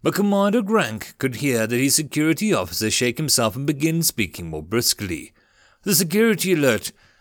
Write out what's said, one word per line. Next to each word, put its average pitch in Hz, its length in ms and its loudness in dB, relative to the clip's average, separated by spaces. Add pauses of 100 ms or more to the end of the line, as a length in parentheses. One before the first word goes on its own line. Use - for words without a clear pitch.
But - 100 0
Commander 202 480 2
Grank 185 560 -2
could 127 200 -4
hear 120 280 0
that 120 140 0
his 135 160 2
security 156 580 0
officer 107 380 -2
shake 123 260 0
himself 120 380 0
and 139 100 -6
begin 160 380 0
speaking 90 480 -4
more 78 100 -8
briskly. 92 720 -4 (480)
"The 190 140 0
security 185 580 2
alert. 131 380 0 (300)